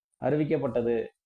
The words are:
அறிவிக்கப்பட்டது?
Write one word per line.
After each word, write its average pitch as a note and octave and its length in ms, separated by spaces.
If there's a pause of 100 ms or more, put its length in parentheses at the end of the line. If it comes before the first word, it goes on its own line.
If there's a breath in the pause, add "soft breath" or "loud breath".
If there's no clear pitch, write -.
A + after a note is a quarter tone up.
(200)
அறிவிக்கப்பட்டது? B2+ 880 (200)